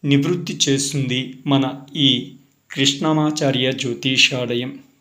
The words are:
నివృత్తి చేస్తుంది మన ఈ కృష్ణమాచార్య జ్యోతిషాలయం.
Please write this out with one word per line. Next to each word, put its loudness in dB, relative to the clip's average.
నివృత్తి 2
చేస్తుంది -2
మన 0
ఈ 2
కృష్ణమాచార్య 0
జ్యోతిషాలయం. -2